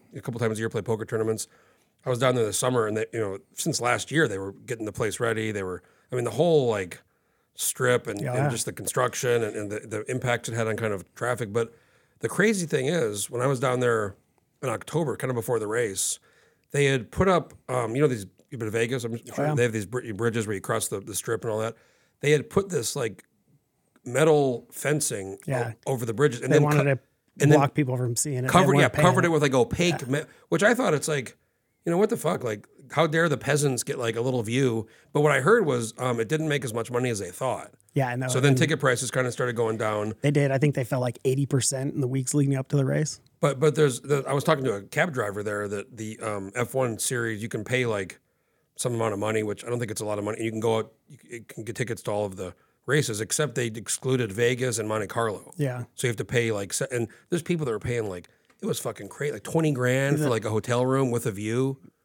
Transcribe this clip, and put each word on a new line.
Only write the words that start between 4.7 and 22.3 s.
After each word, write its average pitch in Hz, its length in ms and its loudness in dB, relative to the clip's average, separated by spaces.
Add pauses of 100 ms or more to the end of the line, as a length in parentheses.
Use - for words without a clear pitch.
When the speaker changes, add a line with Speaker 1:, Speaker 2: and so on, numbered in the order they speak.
Speaker 1:
the 104 80 -6
place 107 260 -4
ready. 110 320 0
They 101 120 -4
were, 92 200 -8 (280)
I 127 40 -6
mean, 123 80 -2
the 117 80 -2
whole, 147 360 4
like, 101 340 -2 (540)
strip 123 520 0
and, 110 140 -6
Speaker 2:
Yeah. 131 140 -4
Speaker 1:
and 139 140 2
just 113 160 -4
the 110 80 -6
construction 120 680 0
and, 107 120 -6
and 104 160 -6
the, 107 100 -6
the 110 300 -8
impact 120 380 -2
it 113 60 -6
had 113 120 0
on 110 100 -2
kind 110 160 -2
of 90 120 -8 (100)
traffic. 120 380 -4
But 117 200 -2 (460)
the 117 100 -2
crazy 196 360 2
thing 139 220 0
is, 117 420 -2
when 120 120 -4
I 127 60 2
was 135 120 0
down 127 200 0
there 110 360 0 (460)
in 135 80 -4
October, 135 480 -4
kind 131 120 -4
of 127 60 -2
before 117 240 -2
the 107 80 -4
race, 107 520 -2 (520)
they 143 140 4
had 135 260 0
put 185 160 2
up, 175 260 2 (160)
um, 120 260 -2
you 139 60 2
know, 151 60 6
these, 107 180 0 (240)
you've 127 100 -12
been 113 80 -4
to 104 40 -4
Vegas, 117 320 0
I'm 117 100 -4
Speaker 2:
Oh, 117 40 -6 (180)
Speaker 1:
sure 143 100 0
Speaker 2:
yeah. 151 100 2
Speaker 1:
they 120 80 4
have 117 100 2
these 107 120 -2
br-, 120 280 -6
bridges 110 340 -2
where 107 80 -4
you 95 60 -6
cross 113 260 -2
the, 101 120 -4
the 98 140 -12
strip 113 300 -4
and 113 80 -4
all 107 80 -2
that. 113 160 -4 (460)
They 143 100 2